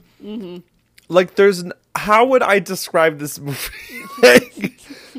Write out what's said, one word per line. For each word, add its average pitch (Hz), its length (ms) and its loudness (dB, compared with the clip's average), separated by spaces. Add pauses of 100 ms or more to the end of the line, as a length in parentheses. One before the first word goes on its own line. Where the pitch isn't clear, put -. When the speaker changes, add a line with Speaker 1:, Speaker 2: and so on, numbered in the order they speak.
(220)
Speaker 1:
Mm-hmm. 202 360 -14 (500)
Speaker 2:
Like, 180 280 0
there's 196 280 2
n-, 175 80 -10 (240)
how 214 300 2
would 262 160 2
I 202 160 2
describe 165 600 -2
this 143 220 -10
movie? 139 320 -10 (240)
<laughs> - 260 -16
Like, 240 580 2 (380)